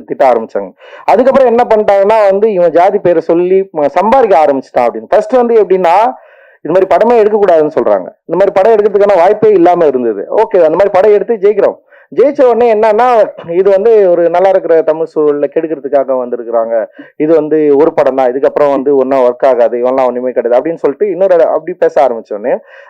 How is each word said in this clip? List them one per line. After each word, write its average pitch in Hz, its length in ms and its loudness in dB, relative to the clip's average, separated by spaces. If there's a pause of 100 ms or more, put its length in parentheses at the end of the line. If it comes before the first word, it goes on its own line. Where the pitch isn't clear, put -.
திட்ட 127 260 0
ஆரம்பிச்சாங்க. 107 400 -6 (340)
அதுக்கப்புறம் 240 520 2
என்ன 247 60 0 (120)
பண்ணிட்டாங்கன்னா 208 540 2
வந்து, 208 220 0
இவன் 175 200 0
ஜாதி 185 280 2
பேரை 175 220 0
சொல்லி 180 520 -2
ம-, 151 120 -2
சம்பாதிக்க 190 600 2
ஆரம்பிச்சிட்டான் 135 420 -2
அப்படின்னு. 110 220 -8
ஃபர்ஸ்ட் 208 240 0
வந்து 233 300 2
எப்படின்னா, 180 320 0 (640)
இது - 120 -6
மாதிரி 190 140 2
படமே 214 340 2
எடுக்கக்கூடாதுன்னு 190 540 0
சொல்றாங்க, 104 320 0 (180)
இந்த 165 120 -6
மாதிரி 190 160 2
படம் 208 200 2
எடுக்கிறதுக்கான 202 420 2
வாய்ப்பே 208 340 2
இல்லாம 175 360 2
இருந்தது. 120 440 -2
ஓகே, 208 280 -2
அந்த 160 120 4
மாதிரி 190 200 0
படம் 196 240 2
எடுத்து 202 200 -2
ஜெயிக்கிறோம். 196 420 0 (400)
ஜெயிச்ச 277 280 0
உடனே 233 300 2
என்னன்னா, 220 340 0 (440)
இது 190 200 0
வந்து 202 380 2
ஒரு 170 200 0
நல்லா 185 200 2
இருக்கிற 165 320 0
தமிழ் 156 340 -4
சூழல்ல 147 280 0 (120)
கெடுக்கிறதுக்காக 143 520 -4
வந்திருக்கிறாங்க, 117 800 -4 (300)
இது 156 180 0
வந்து 151 440 0
ஒரு 160 140 2
படம் 139 220 0
தான், 127 180 -2
இதுக்கப்புறம் 143 360 0
வந்து 139 260 -2
ஒன்னும் 135 240 0
ஒர்க் 123 280 0
ஆகாது, 120 300 0
இவன்லாம் 127 280 -2
ஒண்ணுமே 123 260 -4
கிடையாது 120 260 -2
அப்படின்னு 160 180 -2
சொல்லிட்டு 165 340 -4
இன்னொரு 185 240 -2
இட-, 165 140 2
அப்படி 156 260 -6
பேச 160 340 0
ஆரம்பிச்ச 113 260 -8
உடனே, 120 240 -6 (320)